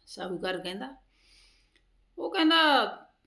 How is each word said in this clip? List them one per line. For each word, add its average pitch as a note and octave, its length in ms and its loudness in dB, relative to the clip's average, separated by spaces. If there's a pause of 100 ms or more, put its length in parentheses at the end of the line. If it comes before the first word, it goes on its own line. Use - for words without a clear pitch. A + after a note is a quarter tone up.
ਸ਼ਾਹੂਕਾਰ F#3 500 -8
ਕਹਿੰਦਾ, G3+ 380 -10 (1200)
ਉਹ - 140 -6
ਕਹਿੰਦਾ, D#4 540 4 (420)